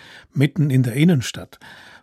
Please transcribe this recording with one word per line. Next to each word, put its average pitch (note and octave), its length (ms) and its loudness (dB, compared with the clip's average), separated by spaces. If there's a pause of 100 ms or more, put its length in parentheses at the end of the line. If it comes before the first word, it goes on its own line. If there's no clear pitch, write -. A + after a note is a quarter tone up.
(320)
mitten D3+ 380 0
in C3 120 2
der A#2+ 120 -4
Innenstadt. D3 640 -2 (440)